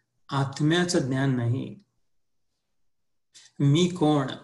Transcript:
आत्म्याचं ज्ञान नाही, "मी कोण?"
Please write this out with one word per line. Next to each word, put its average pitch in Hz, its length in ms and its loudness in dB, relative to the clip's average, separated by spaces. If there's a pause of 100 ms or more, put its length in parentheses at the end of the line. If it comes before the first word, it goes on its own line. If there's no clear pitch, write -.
(300)
आत्म्याचं 156 720 0
ज्ञान 135 360 -2
नाही, 117 440 -4 (1800)
"मी 147 280 4
कोण?" 151 400 0 (160)